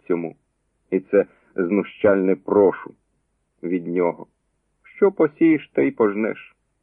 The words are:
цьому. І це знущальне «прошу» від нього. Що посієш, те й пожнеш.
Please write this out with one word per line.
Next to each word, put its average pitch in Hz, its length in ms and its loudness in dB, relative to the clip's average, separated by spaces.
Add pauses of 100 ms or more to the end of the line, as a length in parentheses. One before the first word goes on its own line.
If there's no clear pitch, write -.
цьому. 85 280 -4 (560)
І 95 80 0
це 98 260 0 (300)
знущальне 95 800 0
«прошу» - 580 0 (680)
від 87 240 -6
нього. 85 400 -4 (560)
Що - 280 0
посієш, 160 600 0
те 139 140 0
й 135 40 -4
пожнеш. 107 640 -4 (280)